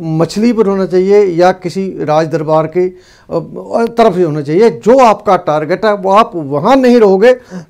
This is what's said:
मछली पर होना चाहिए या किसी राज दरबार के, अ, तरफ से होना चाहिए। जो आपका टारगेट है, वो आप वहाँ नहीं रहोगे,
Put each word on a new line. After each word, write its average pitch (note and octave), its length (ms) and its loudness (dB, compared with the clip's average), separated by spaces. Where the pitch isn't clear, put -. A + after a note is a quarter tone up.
मछली E3 520 -2
पर G#3 140 0
होना G3 180 -2
चाहिए F#3+ 380 2
या F3 280 2
किसी F#3 480 -8
राज D#3 280 -2
दरबार D#3 400 -2
के, F3+ 220 -2
अ, F3+ 40 -20
तरफ A3+ 300 0
से F3+ 80 0
होना D3+ 180 -4
चाहिए। E3+ 280 2
जो A#3+ 300 2
आपका G#3 380 2
टारगेट D#3 480 -4
है, G#3 100 0
वो F#3+ 160 -4
आप A3 240 2
वहाँ D3+ 400 -2
नहीं B3 240 4
रहोगे, G#3 340 4